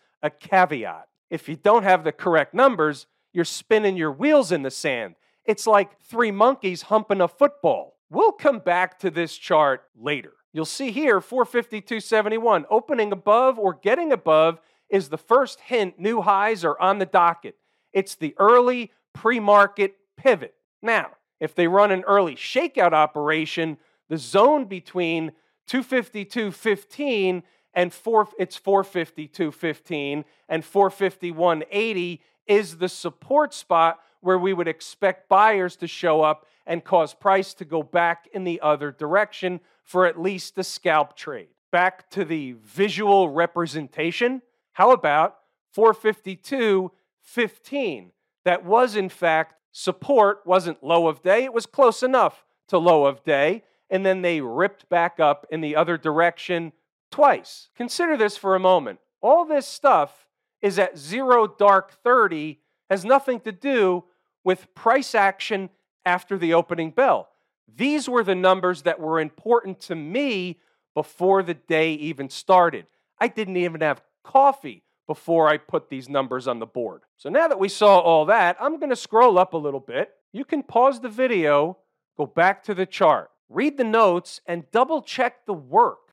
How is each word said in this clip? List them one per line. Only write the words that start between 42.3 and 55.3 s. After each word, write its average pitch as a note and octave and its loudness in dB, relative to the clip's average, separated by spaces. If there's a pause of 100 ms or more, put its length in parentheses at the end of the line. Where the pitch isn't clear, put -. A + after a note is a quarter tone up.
visual F#3+ 0
representation. E3 -4 (300)
How A3 4
about D#3+ 2 (340)
four A3 4
fifty-two G#3 -4 (280)
fifteen? G#3 -8 (320)
That F3+ 0
was, A3 2
in F#3+ -2
fact, D#3+ -2 (160)
support, G3+ 0
wasn't F3 0
low E3+ 2
of D3+ -4
day. G#3+ 2
It B3+ -10
was A#3 -4
close - 0
enough B3+ 0 (240)
to F#3 0
low E3 4
of C3+ -2
day. D#3 0 (260)
And F#3+ -2
then F#3+ 0
they E3+ -2
ripped C#3 -6
back F3 -2
up D3 2